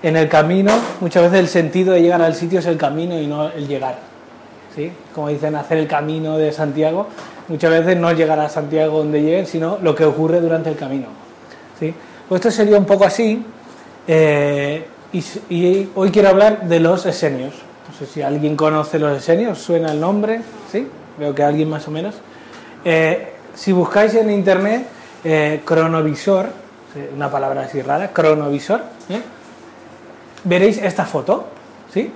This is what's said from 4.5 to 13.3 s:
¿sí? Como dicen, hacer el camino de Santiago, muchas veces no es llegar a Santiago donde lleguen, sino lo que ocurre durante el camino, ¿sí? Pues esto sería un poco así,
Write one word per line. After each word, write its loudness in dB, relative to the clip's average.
¿sí? -8
Como -6
dicen, -4
hacer -2
el -2
camino -2
de 0
Santiago, -2
muchas 0
veces 2
no 0
es 2
llegar 2
a -2
Santiago -2
donde 0
lleguen, 0
sino -4
lo 2
que 2
ocurre 2
durante 0
el -4
camino, -6
¿sí? -4
Pues 0
esto 2
sería 4
un 4
poco 4
así, 0